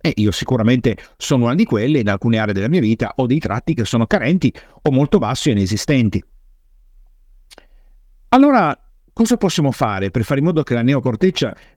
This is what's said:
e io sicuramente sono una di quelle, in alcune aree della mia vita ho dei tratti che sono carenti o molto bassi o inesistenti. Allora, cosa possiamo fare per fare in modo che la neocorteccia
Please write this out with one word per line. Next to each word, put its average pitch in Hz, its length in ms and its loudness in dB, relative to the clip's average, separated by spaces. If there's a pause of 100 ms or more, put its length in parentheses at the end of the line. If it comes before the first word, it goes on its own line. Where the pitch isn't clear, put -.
e - 160 -2
io 104 160 2
sicuramente 117 640 0 (200)
sono 123 280 0
una 120 100 0
di 208 100 2
quelle, 131 360 0
in 101 80 -2
alcune 110 300 0
aree 107 140 -2
della 98 140 -2
mia 165 140 2
vita 110 340 0
ho 131 120 -2
dei 131 120 0
tratti 135 360 -4
che 110 100 -4
sono 113 240 -2
carenti 127 440 0 (300)
o 151 80 0
molto 143 280 2
bassi 123 320 -2
o - 20 4
inesistenti. 104 680 0 (2000)
Allora, 254 460 4 (360)
cosa 226 240 0
possiamo 160 340 0
fare 98 400 -2
per 117 140 -2
fare 139 160 -2
in 151 60 0
modo 160 180 0
che 123 100 -4
la 117 80 -2
neocorteccia 131 720 0 (200)